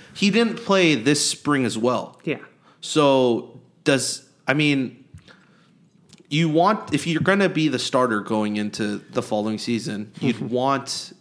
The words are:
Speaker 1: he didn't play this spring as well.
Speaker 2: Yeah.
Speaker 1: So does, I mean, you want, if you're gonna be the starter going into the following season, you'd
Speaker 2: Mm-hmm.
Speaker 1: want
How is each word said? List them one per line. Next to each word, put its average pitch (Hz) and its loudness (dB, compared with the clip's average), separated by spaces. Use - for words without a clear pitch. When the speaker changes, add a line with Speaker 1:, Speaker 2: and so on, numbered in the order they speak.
Speaker 1:
he 202 2
didn't 226 2
play 180 2
this 139 2
spring 143 0
as 107 -2
well. 110 -2
Speaker 2:
Yeah. 135 -4
Speaker 1:
So 135 2
does, - -2
I 131 2
mean, 143 0
you 160 2
want, 175 2
if 143 -2
you're 165 0
gonna 190 2
be 156 0
the 127 -2
starter 120 0
going 104 -2
into 104 -4
the 120 -4
following 107 -4
season, 107 -6
you'd 113 -2
Speaker 2:
Mm-hmm. 127 -8
Speaker 1:
want 123 -4